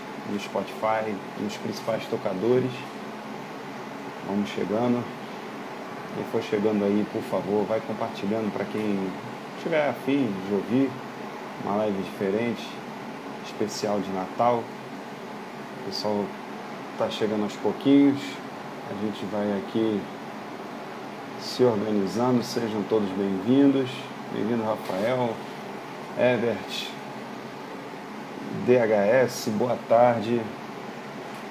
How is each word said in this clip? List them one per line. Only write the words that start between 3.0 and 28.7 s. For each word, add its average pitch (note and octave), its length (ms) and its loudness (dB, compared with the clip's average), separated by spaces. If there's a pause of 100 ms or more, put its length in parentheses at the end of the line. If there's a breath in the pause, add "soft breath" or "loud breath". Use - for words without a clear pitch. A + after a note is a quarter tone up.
Vamos G2+ 240 0
chegando. A#2 540 2 (1120)
Quem G#2 160 -2
for A2+ 100 2
chegando G#2+ 420 2
aí, G2+ 280 4
por A2 120 -2
favor, G2 420 2
vai A2 140 2
compartilhando A2 720 -2
pra G2+ 120 -2
quem G2+ 440 0 (540)
tiver D3+ 280 2
afim C3 420 2 (160)
de G#2 60 2
ouvir B2+ 360 4 (760)
uma G2+ 120 0
live G#2 260 2
diferente, G#2 640 0 (800)
especial G#2 560 -2
de F2+ 100 -2
Natal. A2+ 540 2 (1160)
O - 60 -8
pessoal G#2 360 0 (760)
tá A2+ 120 2
chegando G#2 340 2
aos G2+ 120 -2
pouquinhos. C#3 640 6 (720)
A G#2 140 -4
gente G#2+ 220 -4
vai G#2 200 0 (120)
aqui A2 420 2 (1400)
se - 220 0
organizando. A2 800 4
Sejam A2 460 -2
todos G#2+ 220 4
bem-vindos. A#2+ 760 4 (440)
Bem-vindo, A2+ 320 0
Rafael, G#2+ 680 0 (880)
Herbert, A#2 680 2 (1800)
D B2 140 10